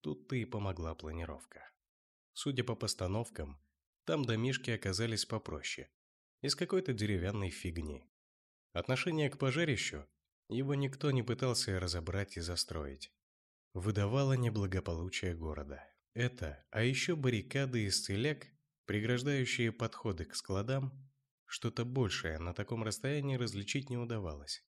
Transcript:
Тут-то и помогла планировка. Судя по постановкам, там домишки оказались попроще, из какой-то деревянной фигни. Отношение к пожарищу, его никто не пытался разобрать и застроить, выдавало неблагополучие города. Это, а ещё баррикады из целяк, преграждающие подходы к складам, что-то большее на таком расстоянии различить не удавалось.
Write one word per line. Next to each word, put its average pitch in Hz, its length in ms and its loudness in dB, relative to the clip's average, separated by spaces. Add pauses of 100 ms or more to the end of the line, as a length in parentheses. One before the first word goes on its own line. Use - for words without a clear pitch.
Тут-то - 360 -4
и 113 80 0
помогла 87 500 -2
планировка. 78 720 -8 (640)
Судя 131 280 0
по 113 140 0
постановкам, 92 840 -2 (440)
там 160 200 2
домишки 120 460 0
оказались 107 560 0
попроще, - 640 -6 (500)
из 143 140 0
какой-то 180 380 2
деревянной 101 580 2
фигни. 80 580 -6 (680)
Отношение 143 540 0
к - 100 -4
пожарищу, 131 680 0 (420)
его 139 280 0
никто 139 340 2
не 127 140 4
пытался 113 560 2
разобрать 90 560 0
и 87 40 -6
застроить, 82 720 -4 (600)
выдавало 104 600 4
неблагополучие 95 1000 2
города. 73 500 -6 (300)
Это, 117 560 -4
а 110 120 0
ещё 131 340 2
баррикады 123 680 2
из 98 200 2
целяк, 131 440 0 (380)
преграждающие 123 840 2
подходы 107 540 -2
к - 100 -12
складам, 131 720 -2 (380)
что-то - 380 -2
большее 107 540 2
на 87 140 -2
таком 113 300 -2
расстоянии 135 540 0
различить 117 520 -2
не 123 80 -2
удавалось. 101 680 -4 (120)